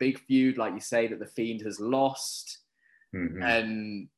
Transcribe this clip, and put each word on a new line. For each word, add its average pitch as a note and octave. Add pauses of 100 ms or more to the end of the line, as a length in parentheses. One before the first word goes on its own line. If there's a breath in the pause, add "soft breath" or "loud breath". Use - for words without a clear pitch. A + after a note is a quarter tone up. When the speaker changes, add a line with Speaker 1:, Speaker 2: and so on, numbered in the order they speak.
Speaker 1:
big C3
feud, C3
like A2
you G#2
say, A#2
that G#2
the G2+
Fiend A2+
has G#2
lost. C3+ (540 soft breath)
Speaker 2:
Mm-hmm. F2+
Speaker 1:
And, A2